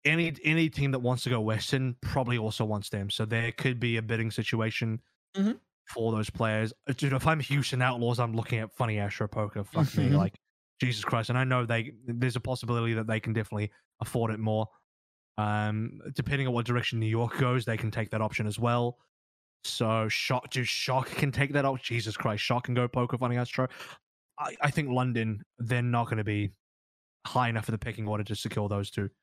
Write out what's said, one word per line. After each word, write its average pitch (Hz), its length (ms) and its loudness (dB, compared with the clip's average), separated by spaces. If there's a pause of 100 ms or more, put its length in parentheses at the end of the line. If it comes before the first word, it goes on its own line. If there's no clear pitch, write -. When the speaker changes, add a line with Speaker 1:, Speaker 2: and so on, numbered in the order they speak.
Speaker 1:
any, 165 260 4 (120)
any 160 260 4
team 139 220 0
that 131 80 0
wants 123 240 0
to 127 80 0
go 117 100 2
Western 117 600 0
probably 123 360 0
also 107 280 0
wants 104 240 -4
them. 98 200 -4
So - 160 0
there 113 260 0
could 127 280 -2
be 117 180 2
a 110 60 0
bidding 110 260 0
situation 113 720 -2 (360)
Speaker 2:
Mm-hmm. 202 180 2 (340)
Speaker 1:
for 113 240 0
those 107 180 0
players. 110 420 0 (160)
Uh, 139 80 0
dude, 139 180 0
if 135 120 0
I'm 160 140 4
Houston 135 420 0
Outlaws, 120 380 2
I'm 117 160 0
looking 113 240 0
at 110 120 -4
Funny 107 280 0
Astro 101 280 -2
Poker. 104 360 -4
Fuck 139 340 0
me, 104 80 2
Speaker 2:
Mm-hmm. 135 120 4
Speaker 1:
like, - 180 2 (460)
Jesus 117 220 0
Christ. 117 260 0
And 123 80 2
I 131 60 2
know 127 220 2
they, 117 260 0 (160)
there's 120 300 0
a - 20 0
possibility 117 540 0
that 110 120 -2
they 110 140 0
can 110 140 -2
definitely 107 360 -2 (300)
afford 117 320 0
it 107 80 -4
more. 110 300 0 (680)
Um, 107 640 0 (140)
depending 139 340 -2
on 123 60 0
what 117 120 0
direction 120 360 0
New 113 40 2
York 113 320 0
goes, 123 280 2
they 113 100 0
can 110 160 -2
take 110 200 -4
that 110 100 -2
option 107 260 -2
as 104 100 -4
well. 120 400 2 (680)
So 110 420 0
Shock, - 440 -2
dude, 123 180 -2
Shock 127 400 0
can 143 240 0
take 143 180 2
that 139 140 2
op-, 131 180 0
Jesus 110 320 -4
Christ, 107 280 -2
Shock 123 200 0
can 123 120 -2
go 123 120 2
Poker, 123 300 0
Funny 123 180 0
Astro. 123 320 0 (720)
I, 143 220 -6
I 143 100 2
think 143 180 0
London, 117 540 0 (140)
they're 123 240 0
not 120 280 2
gonna 110 140 0
be 104 280 0 (760)
high 120 220 2
enough 113 160 0
for 113 60 -2
the 110 60 -2
pecking 110 300 -6
order 104 160 -2
to 107 120 -4
secure 104 340 -2
those 101 200 0
two. 98 200 -2 (140)